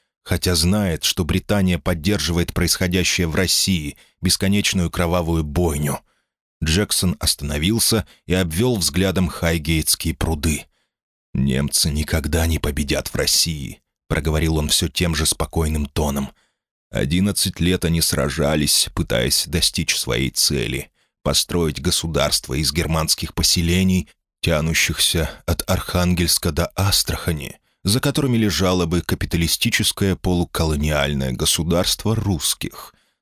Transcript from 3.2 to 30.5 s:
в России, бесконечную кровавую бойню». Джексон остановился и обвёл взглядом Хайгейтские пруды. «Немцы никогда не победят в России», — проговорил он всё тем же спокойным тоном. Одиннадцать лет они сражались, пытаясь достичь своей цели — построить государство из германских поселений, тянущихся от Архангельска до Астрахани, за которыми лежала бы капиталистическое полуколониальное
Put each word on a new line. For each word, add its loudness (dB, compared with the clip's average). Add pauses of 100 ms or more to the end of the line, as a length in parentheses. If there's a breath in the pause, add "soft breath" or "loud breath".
в -4
России, 0 (260 soft breath)
бесконечную 2
кровавую 0
бойню». 0 (640)
Джексон 0
остановился 0 (180 soft breath)
и -2
обвёл 0
взглядом 0
Хайгейтские 0
пруды. -2 (720)
«Немцы 0
никогда 0
не 2
победят -2
в -12
России», — -2 (260)
проговорил 2
он 0
всё 0
тем 0
же 0
спокойным -2
тоном. -2 (600)
Одиннадцать 0
лет 2
они 2
сражались, 0
пытаясь 0
достичь 0
своей -2
цели — -2 (320)
построить 0
государство 0
из -2
германских -2
поселений, 2 (320 loud breath)
тянущихся 0 (140)
от -2
Архангельска 0
до 0
Астрахани, -2 (260)
за 2
которыми 0
лежала 2
бы 0
капиталистическое 0
полуколониальное 0